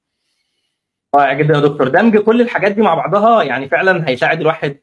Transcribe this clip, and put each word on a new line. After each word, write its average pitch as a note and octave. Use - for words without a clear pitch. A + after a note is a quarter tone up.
رائع C#3
جدًا D3+
يا C#3+
دكتور، C#3+
دمج G3+
كل A3
الحاجات G3+
دي G#3+
مع F3+
بعضها G3+
يعني C3+
فعلًا E3+
هيساعد D3
الواحد، D#3